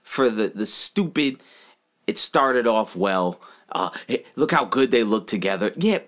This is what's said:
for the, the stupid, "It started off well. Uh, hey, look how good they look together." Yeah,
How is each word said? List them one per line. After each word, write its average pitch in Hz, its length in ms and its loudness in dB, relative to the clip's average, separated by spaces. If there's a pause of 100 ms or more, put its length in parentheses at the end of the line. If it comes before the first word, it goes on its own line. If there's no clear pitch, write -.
for 131 280 0
the, 107 240 -2
the 104 120 -4
stupid, 151 720 -2 (680)
"It 113 120 -4
started 131 500 2
off 110 260 0
well. 92 460 0 (320)
Uh, 92 180 -2 (160)
hey, - 180 -4 (120)
look 156 160 0
how 147 120 2
good 131 280 2
they 120 100 4
look 107 240 0
together." 98 500 -2
Yeah, 190 320 2